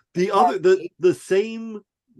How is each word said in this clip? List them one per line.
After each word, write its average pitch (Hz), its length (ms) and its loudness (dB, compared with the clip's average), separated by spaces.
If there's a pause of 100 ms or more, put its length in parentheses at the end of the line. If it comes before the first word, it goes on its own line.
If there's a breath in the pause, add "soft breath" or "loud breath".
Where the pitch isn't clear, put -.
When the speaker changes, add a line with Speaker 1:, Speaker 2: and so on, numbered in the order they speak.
(140 soft breath)
Speaker 1:
the 180 140 -2
Speaker 2:
Yeah. 208 60 -4
Speaker 1:
other, 190 260 2
the, 185 300 2 (100)
the 170 140 2
same, 220 680 -4 (380)